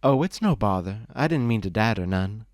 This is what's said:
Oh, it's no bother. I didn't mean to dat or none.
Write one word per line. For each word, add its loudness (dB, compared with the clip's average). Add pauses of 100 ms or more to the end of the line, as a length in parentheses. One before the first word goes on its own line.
Oh, 4
it's -4
no 4
bother. 0 (140)
I -2
didn't 0
mean 0
to -4
dat 0
or -4
none. -2